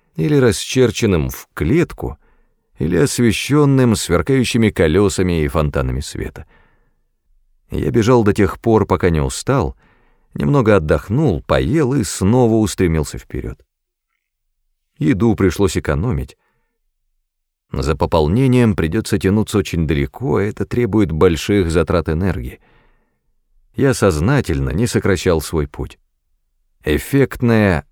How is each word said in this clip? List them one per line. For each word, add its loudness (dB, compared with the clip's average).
или 0
расчерченным 2
в -14
клетку, -2
или -2
освещённым 2
сверкающими 0
колёсами 0
и 0
фонтанами -2
света. -12
Я -4
бежал 4
до 2
тех 0
пор, 2
пока 0
не 0
устал, -2
немного 2
отдохнул, 0
поел 0
и 0
снова 2
устремился 0
вперёд. -12
Еду 2
пришлось 0
экономить. -4
За -4
пополнением 2
придётся -2
тянуться 0
очень -2
далеко, -2
а 0
это -6
требует 0
больших 2
затрат 0
энергии. -4
Я 2
сознательно 0
не -2
сокращал 0
свой -4
путь. -14
Эффектная 0